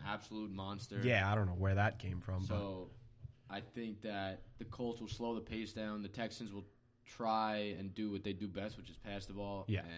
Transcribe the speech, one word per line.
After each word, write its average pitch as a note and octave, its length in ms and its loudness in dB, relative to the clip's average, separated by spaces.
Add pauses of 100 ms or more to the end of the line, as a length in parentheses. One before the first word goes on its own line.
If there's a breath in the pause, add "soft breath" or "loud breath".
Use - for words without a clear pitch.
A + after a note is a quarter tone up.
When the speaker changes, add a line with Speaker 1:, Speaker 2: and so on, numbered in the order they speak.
Speaker 1:
absolute G#2+ 460 -2
monster. G2 520 -2
Speaker 2:
Yeah, G#2 280 6
I G#2+ 40 6
don't G#2 120 6
know F2+ 80 2
where F#2+ 200 6
that G#2 240 6
came F2+ 220 -2
from, F#2 200 0
but F#2+ 60 0
Speaker 1:
So, F#2 440 0 (580)
I G2+ 120 -4
think A2+ 420 -6
that G2 400 -2 (160)
the - 60 -6
Colts A#2 360 -2
will G#2+ 60 -6
slow A#2 280 0
the A2 60 -2
pace A2 320 -4
down. G#2+ 300 -2
The G2 60 -4
Texans A2 440 -4
will G2 120 -6 (400)
try G#2+ 760 2
and F#2+ 140 -4
do G#2+ 180 0
what G2 120 0
they G2+ 100 0
do G2+ 140 -2
best, G2 300 -2
which - 120 -12
is E2 80 -12
pass G2+ 280 -6
the G2 80 -8
ball. G2+ 340 -2
Speaker 2:
Yeah. F#2+ 160 4 (140)